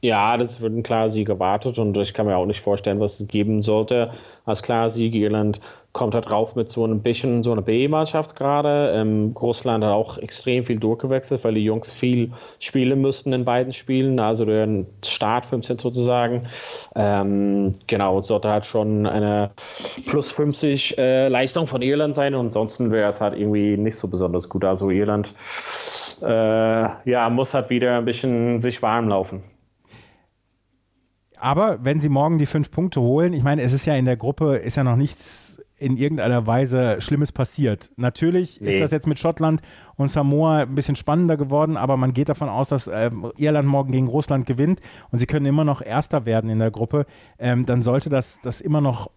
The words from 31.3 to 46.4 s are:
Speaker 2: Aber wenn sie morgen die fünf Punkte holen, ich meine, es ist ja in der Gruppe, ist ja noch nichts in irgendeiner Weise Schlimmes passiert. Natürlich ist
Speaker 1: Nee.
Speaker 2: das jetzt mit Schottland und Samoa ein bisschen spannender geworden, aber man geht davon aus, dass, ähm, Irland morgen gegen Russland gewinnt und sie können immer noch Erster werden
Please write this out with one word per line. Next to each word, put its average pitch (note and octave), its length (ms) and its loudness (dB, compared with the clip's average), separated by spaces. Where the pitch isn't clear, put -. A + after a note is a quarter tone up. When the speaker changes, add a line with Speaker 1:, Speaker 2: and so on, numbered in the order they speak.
Speaker 2:
Aber D#3 400 2
wenn C#3+ 160 2
sie D3 120 2
morgen D3+ 280 4
die D3 60 4
fünf D3+ 260 0
Punkte E3 300 0
holen, D3 320 4
ich C#3+ 100 0
meine, C#3+ 200 2
es B2 100 2
ist C3+ 140 0
ja D3+ 80 2
in C3 100 2
der B2+ 140 2
Gruppe, C#3 380 0
ist A2+ 200 -2
ja C#3 80 2
noch B2 120 4
nichts - 600 -4
in C3 180 0
irgendeiner A#2+ 500 0
Weise B2 540 2
Schlimmes D3 320 0
passiert. B2 640 -2
Natürlich E3 640 0
ist G3+ 140 -2
Speaker 1:
Nee. G3 60 4
Speaker 2:
das D3+ 100 2
jetzt D3+ 160 0
mit D3+ 120 0
Schottland D#3+ 440 0
und C#3 120 0
Samoa D3+ 500 2
ein C3+ 160 -2
bisschen C#3 220 -2
spannender D#3+ 420 0
geworden, D3 400 0
aber C3 180 2
man C3 160 2
geht C3+ 160 0
davon D3 220 -2
aus, B2 180 -2
dass, C3+ 200 -2
ähm, A2 500 -2
Irland D3 280 2
morgen C#3 240 0
gegen C3 180 2
Russland C#3 360 0
gewinnt C#3+ 360 0
und B2 80 -2
sie B2 80 2
können C#3+ 200 0
immer D3 180 4
noch C#3+ 160 0
Erster B2 460 -2
werden A2+ 240 0